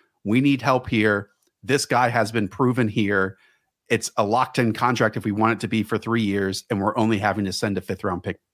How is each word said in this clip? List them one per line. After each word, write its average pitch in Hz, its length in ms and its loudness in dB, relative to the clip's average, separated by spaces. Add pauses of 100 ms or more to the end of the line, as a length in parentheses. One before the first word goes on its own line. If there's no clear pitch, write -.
(240)
"We 110 160 2
need 139 220 2
help 127 260 0
here. 104 420 0 (340)
This 131 220 0
guy 123 240 2
has 113 220 0
been 110 160 -2
proven 123 400 0
here. 98 500 0 (520)
It's 117 260 0
a 110 80 2
locked-in 117 500 0
contract 120 440 0
if 104 80 -6
we 107 60 -2
want 110 220 2
it 104 80 -6
to 113 60 -4
be 113 160 0
for 110 140 -2
three 113 240 -2
years, 98 480 -2
and 104 100 -2
we're 98 180 -2
only 110 200 2
having 101 280 0
to 92 60 -4
send 101 260 -2
a 92 40 -6
fifth-round 92 420 -6
pick - 160 -8 (140)